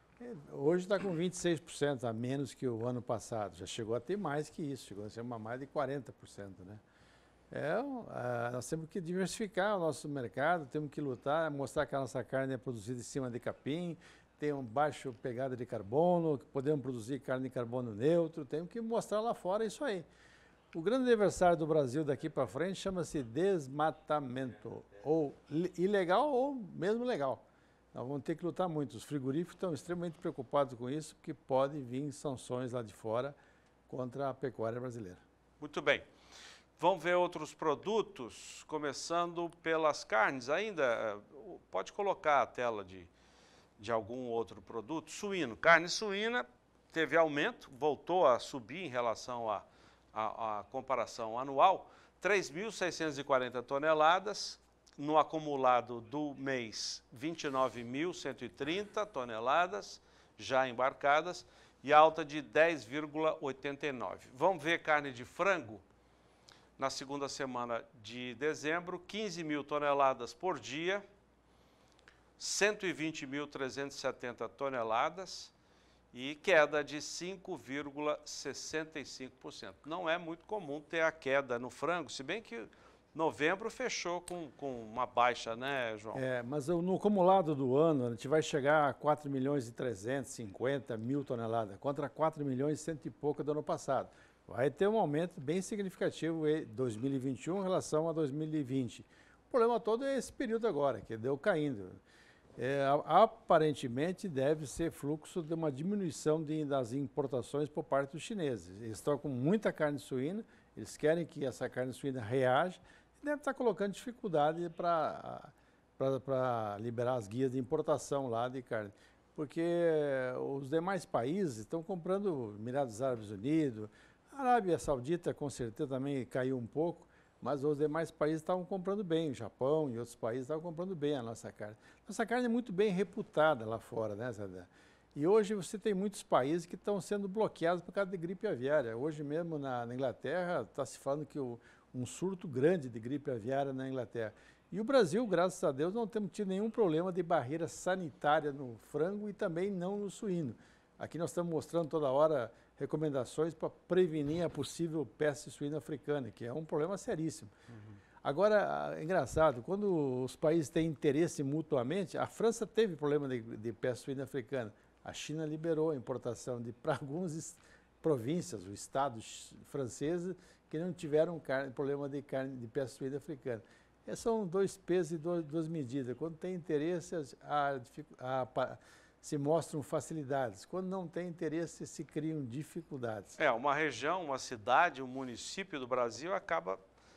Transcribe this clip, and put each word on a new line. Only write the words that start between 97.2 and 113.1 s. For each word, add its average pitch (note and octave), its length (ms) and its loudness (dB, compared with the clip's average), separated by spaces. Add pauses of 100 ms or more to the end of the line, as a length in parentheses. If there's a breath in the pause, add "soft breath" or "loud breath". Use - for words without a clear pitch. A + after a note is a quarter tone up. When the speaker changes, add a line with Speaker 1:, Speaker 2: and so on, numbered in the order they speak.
Speaker 1:
e D#3 60 -2
um G3 100 0
em - 20 -2
relação E3 440 2
a E3 60 0
dois D3+ 160 2
mil D#3 240 -4
e D#3 80 2
vinte. B2+ 420 -2 (440 soft breath)
O - 20 -20
problema A#3 300 4
todo A#3 260 0
é C4+ 100 0
esse A#3+ 160 -4
período A3+ 360 0
agora, C#3+ 340 2
que - 160 -8
deu B2+ 180 0
caindo. C#3 540 0 (640 soft breath)
É, C#3 280 0
a-, D3+ 400 8
aparentemente D#3 1040 2
deve D3+ 400 2
ser E3 240 -2
fluxo D#3 500 -6
de D#3 120 -4
uma D#3+ 180 0
diminuição D#3+ 720 0
de, D#3 200 -2
das C3+ 300 0
importações C#3 760 -2
por D#3 160 -6
parte C#3 260 2
dos D3+ 100 -10
chineses. C3+ 480 -2 (120)
Eles A2 160 -8
estão D3 200 2
com - 120 -4
muita D#3+ 440 2
carne D3 240 0
suína, D3 480 -4 (320 soft breath)
eles A2 180 -10
querem D#3+ 300 2
que D3 180 -8
essa B2+ 240 -2
carne B2+ 240 -4
suína C3 300 -4
reaja C3 580 4 (440 soft breath)